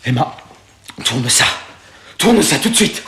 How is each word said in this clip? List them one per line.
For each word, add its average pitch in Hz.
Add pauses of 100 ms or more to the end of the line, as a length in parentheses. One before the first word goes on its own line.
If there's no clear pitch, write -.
Emma, 127 (680)
tourne 120
ça. - (720)
Tourne 220
ça -
tout 226
de 233
suite. -